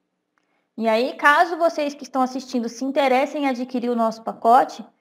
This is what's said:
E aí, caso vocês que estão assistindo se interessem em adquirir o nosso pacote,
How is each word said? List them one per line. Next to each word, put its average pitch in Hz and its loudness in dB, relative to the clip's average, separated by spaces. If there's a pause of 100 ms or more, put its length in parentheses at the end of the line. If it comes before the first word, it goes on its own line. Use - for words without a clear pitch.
(760)
E 226 -2
aí, 233 0
caso 330 4
vocês 311 -2
que 277 -18
estão 262 -2
assistindo 247 -6
se 247 -10
interessem 277 0
em 269 2
adquirir 247 -4
o 240 0
nosso 226 -2
pacote, - 2 (160)